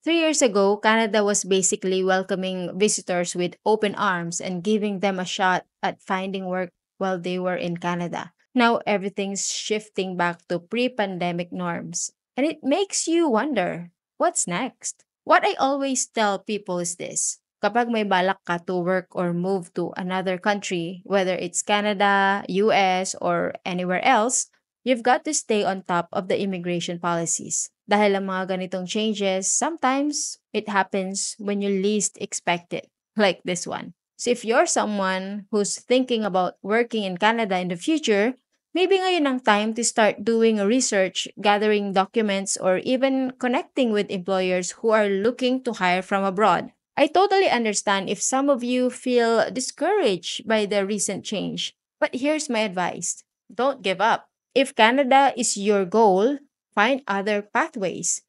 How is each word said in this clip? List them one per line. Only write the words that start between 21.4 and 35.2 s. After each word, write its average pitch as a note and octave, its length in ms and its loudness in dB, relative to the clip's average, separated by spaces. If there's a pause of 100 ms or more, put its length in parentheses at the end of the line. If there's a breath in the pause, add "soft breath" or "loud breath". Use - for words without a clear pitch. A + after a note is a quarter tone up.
Canada, G3+ 880 2
U G3 240 4
S, F#3 480 2
or F3 400 0
anywhere F3+ 400 -2
else, A#3 480 2 (320)
you've A#3+ 240 0
got C4+ 160 4
to D#4 80 -4
stay G#3+ 320 0
on F#3+ 240 -2
top F3 240 -2
of F#3 160 -4
the F#3+ 80 0
immigration F3 640 -4
policies. E3+ 720 -4 (120)
Dahil G#3 320 2
ang G3 160 -2
mga F#3 240 -4
ganitong F#3 320 -6
changes, G3 640 -2
sometimes C#4+ 880 -2 (160)
it G#3+ 160 -4
happens F#3+ 640 -2
when G3+ 240 -4
you G3+ 80 -2
least G3+ 520 0
expect - 520 -4
it, - 160 -10 (320)
like G3 240 2
this F3 240 -4
one. - 240 -10 (240)
So - 160 -2
if A#3 160 -2
you're C#4 200 4
someone G3 840 -2